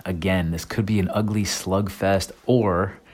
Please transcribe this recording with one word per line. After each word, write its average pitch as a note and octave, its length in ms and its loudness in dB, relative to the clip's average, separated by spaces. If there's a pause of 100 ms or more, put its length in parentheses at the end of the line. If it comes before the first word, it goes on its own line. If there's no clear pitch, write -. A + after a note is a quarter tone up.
Again, F2 480 0
this E2 120 -6
could G#2+ 220 -2
be G#2 140 2
an F#2 120 0
ugly G#2+ 300 0
slugfest, F#2+ 880 0 (160)
or G2 540 2 (140)